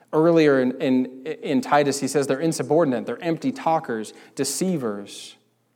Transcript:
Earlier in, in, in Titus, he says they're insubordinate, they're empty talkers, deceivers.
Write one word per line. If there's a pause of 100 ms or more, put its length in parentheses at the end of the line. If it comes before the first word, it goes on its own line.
(140)
Earlier
in,
in,
in
Titus,
he
says
they're
insubordinate,
they're
empty
talkers, (220)
deceivers. (380)